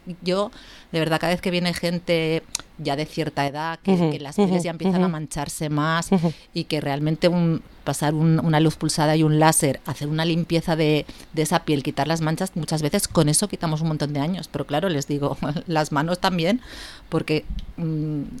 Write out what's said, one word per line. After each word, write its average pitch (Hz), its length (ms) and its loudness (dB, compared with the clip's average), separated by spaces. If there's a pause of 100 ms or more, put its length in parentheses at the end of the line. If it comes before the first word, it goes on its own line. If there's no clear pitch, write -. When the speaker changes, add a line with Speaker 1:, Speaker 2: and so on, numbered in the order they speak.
(220)
Speaker 1:
Yo, 190 280 -2 (420)
de 170 80 -2
verdad, 156 200 0
cada 170 120 0
vez 180 80 -2
que 190 100 -4
viene 175 240 0
gente 170 680 -2 (360)
ya 147 160 -2
de 151 120 -2
cierta 151 400 -2
edad, 156 360 -6
que, 196 100 4
Speaker 2:
Ujú, 170 180 4
Speaker 1:
que 147 100 -4
las 143 160 -12
pieles 196 200 4
Speaker 2:
ujú, 175 80 0
Speaker 1:
ya 170 60 -2
empiezan 175 320 0
a 180 40 4
Speaker 2:
ujú. 175 60 2
Speaker 1:
mancharse 156 580 -6
más 160 420 0
Speaker 2:
Ujú. 170 200 4 (220)
Speaker 1:
y 170 100 -4
que 156 160 -2
realmente 151 480 0
un, 170 340 2 (220)
pasar 151 300 0
un, 160 300 4
una 156 160 4
luz 156 160 4
pulsada 156 400 2
y 160 60 4
un 151 180 4
láser, 156 460 4
hacer 147 220 -6
una 156 160 -2
limpieza 165 520 0
de, 151 300 2 (260)
de 156 100 -2
esa 165 220 0
piel, 143 180 0
quitar 139 240 -2
las 160 140 0
manchas, 160 340 -2
muchas 156 280 -2
veces 196 260 0
con 151 200 4
eso 170 200 2
quitamos 156 320 -4
un 165 80 0
montón 147 240 -2
de 143 80 -2
años. 170 320 -4
Pero 139 140 -4
claro, 156 220 -2
les 147 200 -2
digo, 143 280 -2 (160)
<laughs> 147 140 -8
las 156 240 0
manos 160 300 0
también, 185 400 2 (480)
porque, 156 360 0 (340)
mm, 156 440 -2 (180)